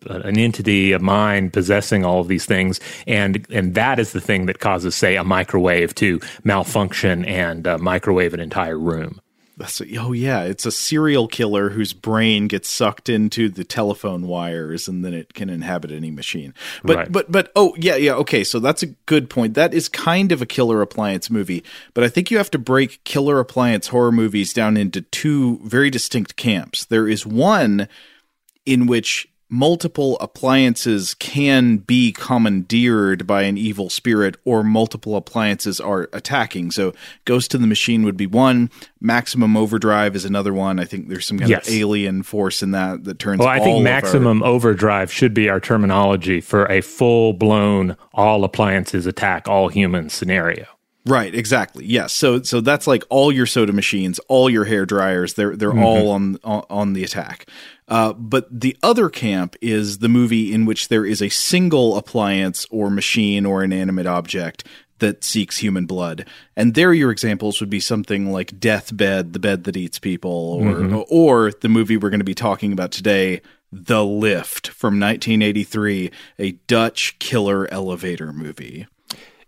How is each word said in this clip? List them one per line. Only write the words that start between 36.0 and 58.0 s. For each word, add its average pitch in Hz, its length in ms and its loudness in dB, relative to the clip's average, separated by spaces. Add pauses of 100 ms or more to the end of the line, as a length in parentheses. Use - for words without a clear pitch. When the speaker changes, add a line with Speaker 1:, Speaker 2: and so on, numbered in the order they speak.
Speaker 2:
attacking. 104 580 -4
So 95 220 -2 (320)
Ghost 123 280 0
in 127 80 0
the 117 60 2
Machine 110 360 0
would 101 140 -2
be 101 80 -4
one. 120 460 2 (280)
Maximum 117 560 2
Overdrive 104 600 2
is 95 100 -6
another 101 260 -2
one. 98 280 -2
I 90 60 -4
think 95 240 -12
there's 92 180 -8
some 104 100 -4
kind 117 140 2
Speaker 1:
Yes. 92 160 -2
Speaker 2:
of 113 80 0
alien 101 480 0
force 98 400 -4
in 95 80 -2
that 95 320 -4
that 92 160 -10
turns 101 180 -2
Speaker 1:
Well, 120 100 4
I 131 120 2
think 113 80 4
Speaker 2:
all 113 60 4
of 113 40 4
our 120 60 4
Speaker 1:
Maximum 120 580 4
Overdrive 107 720 2
should 113 240 2
be 107 120 4
our 98 120 2
terminology 98 840 2
for 101 280 2
a 95 120 2
full-blown 107 1160 2 (180)
all 104 280 4
appliances 95 600 0
attack, 92 420 -2
all 98 200 4
human 90 420 0
scenario. 85 560 -2 (420)
Speaker 2:
Right, 113 280 0
exactly. 107 500 -2
Yes. 110 280 -2
So, 127 280 2
so 123 200 -2
that's, 139 260 0
like, 131 220 2
all 135 220 4
your 127 140 2
soda 113 260 2
machines, 98 460 -2 (100)
all 131 220 6
your 110 160 2
hair 101 220 0
dryers, 95 480 0
they're, 101 200 -2
they're 104 140 -2
Speaker 1:
Mm-hmm. 113 140 2
Speaker 2:
all 110 260 4
on, 98 340 -2
on, 107 240 -6
on 101 260 -2
the 95 100 -4
attack. - 420 -10 (420)
Uh, 110 260 0